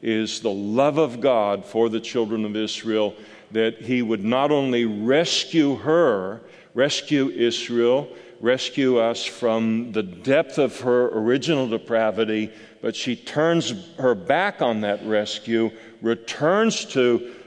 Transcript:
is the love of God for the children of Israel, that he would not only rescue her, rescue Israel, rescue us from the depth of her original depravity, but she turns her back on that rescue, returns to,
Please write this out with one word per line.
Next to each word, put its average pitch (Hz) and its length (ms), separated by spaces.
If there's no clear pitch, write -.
is 110 380
the 113 100
love 117 480
of 123 220
God 104 440
for 113 240
the 113 120
children 113 440
of 104 120
Israel, 107 580
that 113 280
he 123 220
would 107 220
not 131 260
only 131 340
rescue 139 920
her, 113 640
rescue 139 540
Israel, 120 800
rescue 127 580
us 113 260
from 113 680
the 110 100
depth 131 560
of 139 220
her 123 360
original 131 520
depravity, 110 800
but 113 140
she 123 180
turns 160 580
her 123 180
back 160 440
on 117 200
that 104 260
rescue, 110 640
returns 170 840
to, 120 460